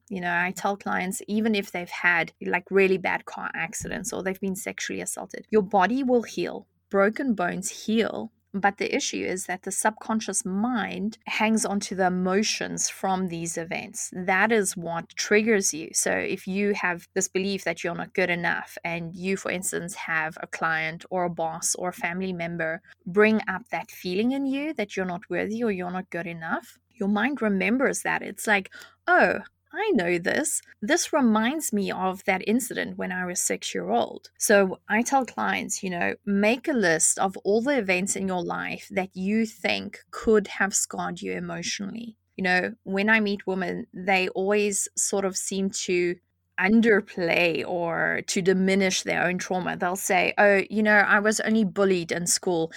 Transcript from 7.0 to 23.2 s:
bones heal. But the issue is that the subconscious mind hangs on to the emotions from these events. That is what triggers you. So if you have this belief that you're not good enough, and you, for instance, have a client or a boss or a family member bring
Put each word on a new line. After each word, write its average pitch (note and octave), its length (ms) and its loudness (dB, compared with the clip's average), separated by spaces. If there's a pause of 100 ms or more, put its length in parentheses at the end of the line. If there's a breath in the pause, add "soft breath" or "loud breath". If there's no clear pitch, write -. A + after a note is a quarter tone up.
bones F3+ 500 -4
heal. A3 480 0 (220)
But G3+ 220 0
the - 180 -2
issue - 300 -2
is F#3 220 -4
that F3+ 160 -8
the G3 80 -8
subconscious G#3+ 720 -2
mind G3 720 -2 (100)
hangs A3 380 2
on G3+ 160 0
to - 140 -6
the F#3 140 4
emotions F3+ 800 0
from F#3 380 -2
these E3+ 280 -6
events. E3 560 -8
That F#3+ 400 2
is G#3 240 2
what E3+ 400 -6
triggers G#3+ 560 4
you. D3+ 220 -8
So - 180 0
if - 340 -2
you G3+ 280 0
have F3 400 -4
this F#3+ 140 0
belief F#3+ 360 -2
that E3+ 180 -4
you're E3+ 120 -2
not E3+ 180 -8
good F3+ 160 2
enough, E3+ 560 -2
and E3+ 320 -6
you, F#3 220 -2
for - 120 -6
instance, E3+ 440 -4
have D#3+ 480 -4
a - 40 -12
client D#3+ 640 -4
or F3+ 160 -2
a F3 60 -2
boss E3 460 -4
or F3+ 120 -4
a F3+ 60 -6
family F#3 400 -4
member E3+ 480 -4 (240 soft breath)
bring G#3 420 6